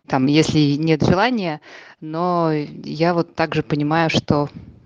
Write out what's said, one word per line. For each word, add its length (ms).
там, 180
если 520
нет 260
желания, 580
но 500
я 300
вот 220
также 260
понимаю, 480
что 400